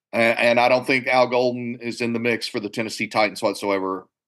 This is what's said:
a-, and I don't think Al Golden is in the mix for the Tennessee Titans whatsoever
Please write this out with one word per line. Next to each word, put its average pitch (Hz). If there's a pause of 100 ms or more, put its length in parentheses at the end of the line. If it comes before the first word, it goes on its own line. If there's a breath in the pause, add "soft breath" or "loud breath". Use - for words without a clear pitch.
(120)
a-, 107
and 117
I 120
don't 123
think 131
Al 127
Golden 123
is 117
in 117
the 117
mix 113
for 123
the 101
Tennessee 110
Titans 104
whatsoever 98 (200)